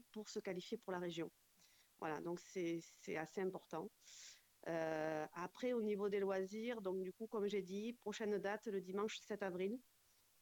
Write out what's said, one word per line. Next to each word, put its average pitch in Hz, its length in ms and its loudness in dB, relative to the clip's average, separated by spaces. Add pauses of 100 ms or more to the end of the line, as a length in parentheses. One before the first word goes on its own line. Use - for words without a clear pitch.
(120)
pour 214 180 -8
se 214 100 -4
qualifier 190 400 -2
pour - 120 -6
la 180 80 2
région. 170 320 -2 (680)
Voilà, 156 220 0
donc 175 180 -2
c'est, 170 400 0 (220)
c'est 170 160 -2
assez 156 220 -2
important. 185 500 -2 (800)
Euh, 156 680 2
après, 185 400 0
au 240 100 4
niveau 208 260 4
des 202 100 2
loisirs, 196 640 2
donc 190 220 2
du 185 100 -2
coup, 220 140 -6
comme 208 200 2
j'ai 202 140 4
dit, 202 320 -2
prochaine 208 460 0
date 202 260 0
le 196 160 0
dimanche 196 380 0
sept 208 240 -4
avril. 190 360 2 (640)